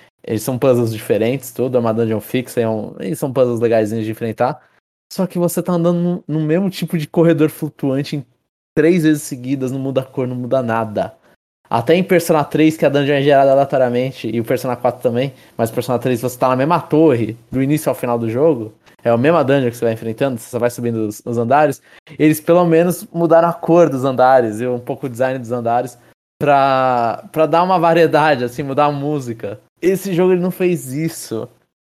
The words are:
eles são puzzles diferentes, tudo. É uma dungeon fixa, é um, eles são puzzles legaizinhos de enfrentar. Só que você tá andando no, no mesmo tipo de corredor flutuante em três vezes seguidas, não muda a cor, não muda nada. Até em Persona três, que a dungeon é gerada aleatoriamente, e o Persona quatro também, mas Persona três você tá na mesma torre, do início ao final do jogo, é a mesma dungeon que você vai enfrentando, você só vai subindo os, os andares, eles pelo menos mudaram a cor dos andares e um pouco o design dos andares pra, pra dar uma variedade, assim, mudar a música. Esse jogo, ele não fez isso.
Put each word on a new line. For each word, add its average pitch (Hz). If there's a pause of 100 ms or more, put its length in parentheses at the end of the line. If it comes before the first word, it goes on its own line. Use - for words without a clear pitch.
(220)
eles 110
são 127
puzzles 120
diferentes, 110
tudo. 127
É -
uma 117
dungeon 110
fixa, 123
é 113
um, 110
eles 175
são 139
puzzles 120
legaizinhos 113
de 110
enfrentar. 120 (520)
Só 185
que 180
você 170
tá 180
andando 175
no, 175
no 151
mesmo 165
tipo 175
de 151
corredor 160
flutuante 143
em 139 (520)
três 160
vezes 151
seguidas, 127
não 135
muda 135
a 127
cor, 127
não 127
muda 123
nada. 113 (520)
Até 123
em 185
Persona 165
três, 156
que -
a 143
dungeon 139
é 139
gerada 139
aleatoriamente, 131
e 113
o 117
Persona 127
quatro 123
também, 127 (240)
mas 113
Persona 123
três 120
você 123
tá 135
na 127
mesma 147
torre, 123 (160)
do 127
início 147
ao 131
final 120
do 117
jogo, 120 (320)
é 123
a 117
mesma 151
dungeon 131
que 113
você -
vai 113
enfrentando, 117
você -
só 120
vai 120
subindo 117
os, 104
os 120
andares, 135 (380)
eles 151
pelo 175
menos 170
mudaram 165
a 165
cor 170
dos 131
andares 123
e 123
um 123
pouco 135
o -
design 131
dos 117
andares 120 (420)
pra, 131
pra 160
dar 165
uma 185
variedade, 160
assim, 120
mudar 139
a 147
música. 131 (220)
Esse 190
jogo, 185
ele 180
não 180
fez 165
isso. 135 (460)